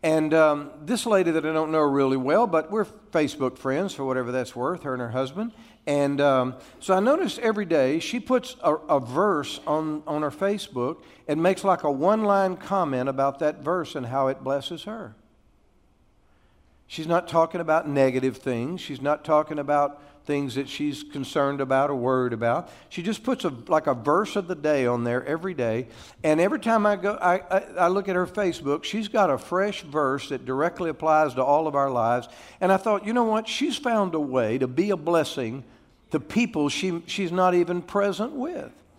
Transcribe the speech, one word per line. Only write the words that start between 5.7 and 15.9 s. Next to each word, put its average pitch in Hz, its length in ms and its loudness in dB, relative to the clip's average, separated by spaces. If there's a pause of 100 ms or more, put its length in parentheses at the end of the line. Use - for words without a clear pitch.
And, 143 340 0
um, 131 360 2 (240)
so 185 140 0
I 190 60 4
noticed 277 380 0
every 214 280 -2
day 156 340 2
she - 180 -6
puts - 440 -2
a, 156 120 4
a 156 260 0
verse 143 640 -2
on, 151 440 -2
on 151 140 -2
her 147 100 -2
Facebook 165 680 -4 (260)
and 151 120 0
makes, 185 220 2
like, 185 220 2
a 151 60 2
one-line 196 680 2
comment 139 520 -2
about 135 320 -2
that 151 220 -2
verse 165 320 -4
and 131 120 -6
how 131 200 -2
it 135 160 -4
blesses 139 420 -6
her. 202 300 -12 (1700)